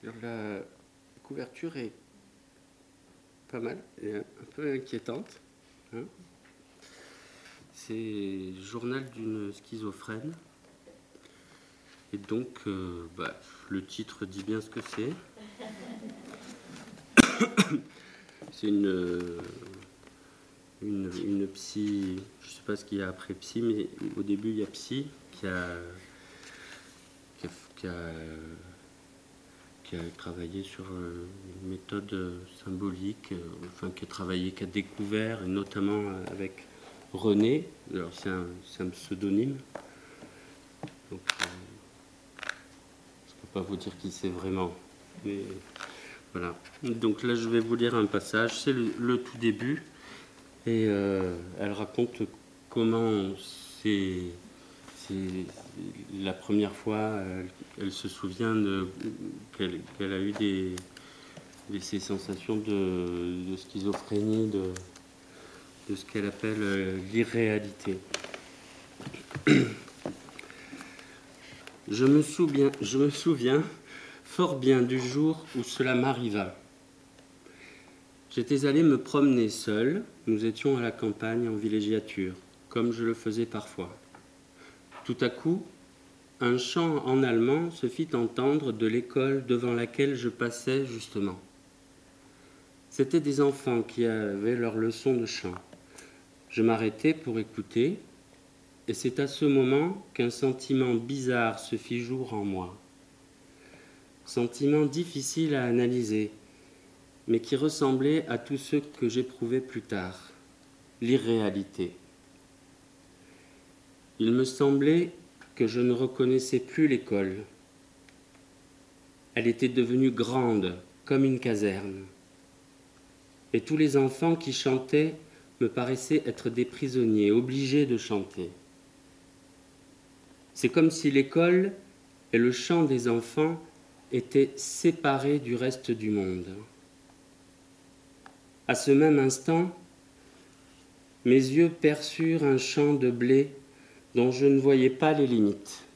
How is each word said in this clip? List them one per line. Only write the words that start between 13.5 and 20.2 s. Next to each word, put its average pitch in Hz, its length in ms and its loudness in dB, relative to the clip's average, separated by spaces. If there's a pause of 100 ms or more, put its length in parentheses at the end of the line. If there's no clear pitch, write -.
le 95 160 -6
titre - 400 -12
dit 95 180 -12
bien 107 160 -4
ce 107 100 -12
que 113 120 -10
c'est. 120 320 -8 (2000)
<coughs> - 640 4 (720)
C'est - 160 -6
une, 90 720 0 (1400)